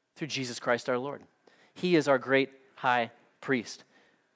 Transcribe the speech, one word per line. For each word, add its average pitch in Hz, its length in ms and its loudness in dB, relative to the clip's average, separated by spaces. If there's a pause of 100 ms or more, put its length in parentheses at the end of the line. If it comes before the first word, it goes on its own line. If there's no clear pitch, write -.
(160)
through 117 120 -8
Jesus 123 300 -6
Christ 120 320 -2
our 123 80 0
Lord." 139 240 -10 (500)
He 180 240 2
is 147 120 4
our 135 100 6
great 135 320 2 (260)
high 123 360 0 (280)
priest. - 440 -4 (520)